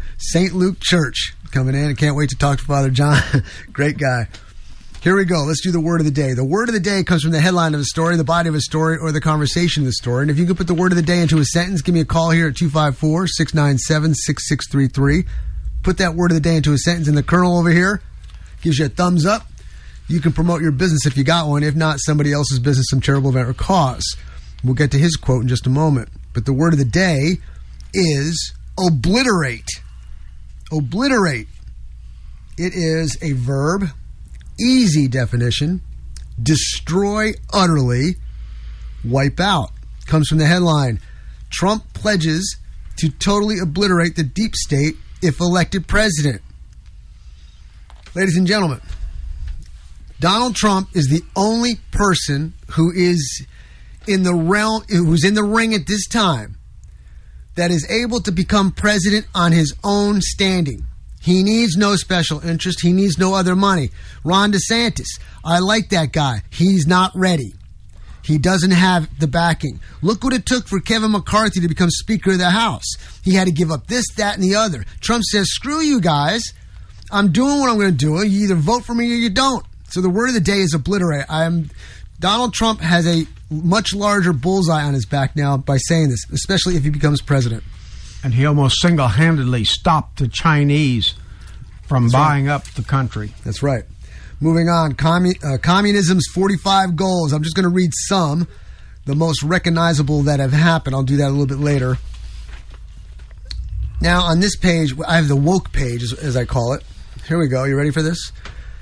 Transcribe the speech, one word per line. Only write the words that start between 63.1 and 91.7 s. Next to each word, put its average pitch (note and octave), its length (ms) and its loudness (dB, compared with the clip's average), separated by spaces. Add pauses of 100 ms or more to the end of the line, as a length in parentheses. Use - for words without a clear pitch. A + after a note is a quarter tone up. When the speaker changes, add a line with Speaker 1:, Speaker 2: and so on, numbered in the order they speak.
Speaker 1:
no F#3 160 2
other F#3 220 2
money. F#3+ 340 2 (340)
Ron G3 280 2
DeSantis, A3+ 640 -2 (240)
I E3+ 180 2
like G#3 280 0
that D#3+ 240 0
guy. C3+ 380 0
He's F3 360 4
not F#3 300 2
ready. F3 380 0 (680)
He D3+ 160 2
doesn't F#3 320 2
have F3 480 4
the D#3 80 0
backing. D#3+ 540 0 (200)
Look A3 240 0
what C4 80 2
it B3 140 -2
took B3 200 0
for G3 140 -2
Kevin A3 300 0
McCarthy G#3 500 0
to E3+ 80 0
become E3+ 220 2
Speaker F#3+ 420 0
of F#3 60 2
the F3+ 120 2
House. G3 360 0 (360)
He F#3+ 120 4
had F#3 140 4
to F3 40 2
give D#3+ 180 0
up D3 160 -4
this, A#3+ 200 -2 (100)
that, G#3 180 0
and F#3+ 80 -2
the F#3+ 120 2
other. F#3+ 300 0 (160)
Trump A3+ 240 0
says, G3+ 260 0
"Screw D4+ 320 -4
you C#4+ 180 2
guys. E3 420 0 (680)
I'm G3+ 220 2
doing C#4 280 2
what C4 80 4
I'm A#3 80 2
gonna G3 160 2
do. D3+ 320 2
You G3+ 200 2
either F#3+ 100 2
vote G#3 300 2
for A#3+ 100 -6
me A#3 180 0
or A#3 40 0
you A#3 120 0
don't." C4 380 0 (240)
So F3+ 100 -4
the F#3 80 2
word A3 200 2
of B3+ 60 0
the G#3+ 60 2
day G3 200 2
is E3 120 2
obliterate. E3 560 0
I D#3 160 0
am, E3 240 0 (500)
Donald G#3+ 360 0
Trump A3+ 260 0
has E3 260 2
a E3 200 2 (240)
much F3 440 0
larger G3+ 380 2
bullseye D#3+ 520 2
on C#3+ 100 0
his B2 100 -2
back B2+ 320 -2
now C#3 220 0
by C#3 180 0
saying D#3+ 320 2
this, A#2+ 240 -2
especially F3+ 440 0
if C#3 80 2
he D3+ 40 2
becomes D3 320 2
president. A#2+ 420 -2 (640)
Speaker 2:
And B2+ 80 -2
he C3 140 2
almost C#3+ 340 2
single-handedly C3+ 840 2
stopped - 540 0
the C3+ 100 0
Chinese C#3+ 840 2 (760)